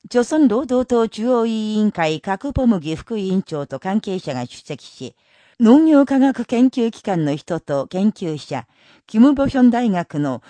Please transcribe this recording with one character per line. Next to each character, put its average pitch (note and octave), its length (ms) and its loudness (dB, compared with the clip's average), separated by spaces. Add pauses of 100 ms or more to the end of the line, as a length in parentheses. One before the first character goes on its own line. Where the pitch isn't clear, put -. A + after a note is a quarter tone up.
朝 A#3+ 160 0
鮮 D#4 240 2
労 G#3+ 160 0
働 B3 240 -2
党 A3+ 220 0
中 G#3+ 180 -6
央 A#3+ 160 2
委 A3 300 -4
員 G#3+ 180 2
会、 D#3 300 -2
カ G3 160 -6
ク・ C#4 160 -8
ポ C4 120 0
ム G#3 140 2
ギ D#3 160 -6
副 A3+ 220 -8
委 F#3+ 100 -4
員 F#3+ 140 -2
長 C#3+ 240 -8
と C3+ 120 -10
関 F#3+ 220 -4
係 F#3+ 180 -8
者 D#3 140 -8
が B2 140 -6
出 - 180 -20
席 - 180 -12
し、 - 320 -18 (460)
農 B3 240 6
業 C#4+ 220 4
科 C4+ 120 0
学 B3+ 280 0
研 B3 240 2
究 A3+ 200 -2
機 - 120 -20
関 F3 240 -2
の C#3+ 100 -2
人 D#3+ 240 -6
と C#3 280 -4
研 G3 240 0
究 D#3 260 -8
者、 C3 280 -8 (400)
キ - 120 -4
ム・ C4+ 160 6
ボ C#4 120 0
ヒ C#4 120 -4
ョ - 60 0
ン B3 60 6
大 A#3 200 0
学 E3+ 300 -4
の C3+ 300 -4